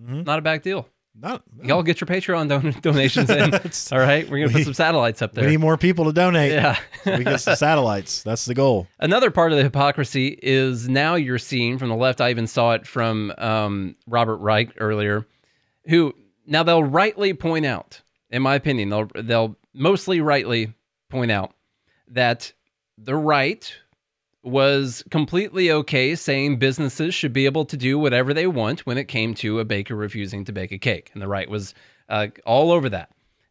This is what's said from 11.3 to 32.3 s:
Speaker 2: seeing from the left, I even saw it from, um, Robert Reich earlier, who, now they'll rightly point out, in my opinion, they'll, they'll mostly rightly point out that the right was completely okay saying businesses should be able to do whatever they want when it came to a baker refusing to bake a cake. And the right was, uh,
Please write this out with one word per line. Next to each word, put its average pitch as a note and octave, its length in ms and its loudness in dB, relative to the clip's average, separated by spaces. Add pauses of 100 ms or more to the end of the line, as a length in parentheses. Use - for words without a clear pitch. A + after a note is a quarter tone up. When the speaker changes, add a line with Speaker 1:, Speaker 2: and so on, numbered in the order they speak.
Speaker 2:
seeing B2 400 -2
from B2+ 100 -4
the A2+ 80 -2
left, B2+ 240 0
I B2 100 2
even A#2 160 -2
saw A#2 260 2
it A2+ 140 -2
from, A2 520 -2
um, G#2 580 -2 (100)
Robert A2+ 300 0
Reich G#2+ 420 0
earlier, G#2+ 480 -2 (600)
who, D#3+ 280 2 (320)
now D3+ 160 0
they'll E3 220 4
rightly G3 480 0
point E3 320 -2
out, - 380 -6 (280)
in B2 120 -2
my C3+ 120 2
opinion, C3 360 0
they'll, G#2+ 240 -2
they'll A2+ 420 -2 (160)
mostly E3+ 480 0
rightly A#2 540 0 (340)
point B2 240 -2
out F#2+ 220 -2 (540)
that A#2+ 440 -2 (460)
the C3 180 -4
right D3+ 580 0 (680)
was C3+ 680 0
completely F3 600 0
okay D3 420 0
saying C#3+ 440 -2
businesses C3+ 560 -2
should C3+ 180 -4
be C3+ 140 2
able C#3 180 0
to D3+ 120 -10
do C3 220 0
whatever C3 340 2
they D#3+ 140 0
want C3+ 400 -2
when B2 100 -4
it C3+ 120 -6
came A2+ 260 -2
to A2 240 -4
a A2+ 60 -2
baker G#2+ 320 -6
refusing G2+ 480 -8
to G#2 80 -12
bake F#2+ 180 -8
a G2 80 -10
cake. G2+ 340 -6
And G#2 80 -14
the G2 60 -8
right G2 240 -4
was, G#2 240 -8 (340)
uh, G#2+ 200 -4 (160)